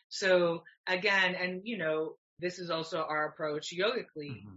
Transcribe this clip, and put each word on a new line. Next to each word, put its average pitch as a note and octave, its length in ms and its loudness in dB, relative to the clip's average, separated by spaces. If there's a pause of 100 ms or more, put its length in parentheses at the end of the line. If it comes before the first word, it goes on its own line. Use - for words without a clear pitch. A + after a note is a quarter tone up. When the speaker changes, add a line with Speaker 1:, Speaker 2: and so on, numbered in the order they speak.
Speaker 1:
So F3 540 4 (240)
again, F#3 480 4
and F#3 300 -4
you A#3 120 -4
know, D#3 380 0 (240)
this F3 180 -4
is E3+ 140 -6
also D#3+ 260 -4
our D3+ 300 -2
approach D3+ 440 -4
yogically, F3+ 600 -2
Speaker 2:
Mm-hmm. G2+ 260 -14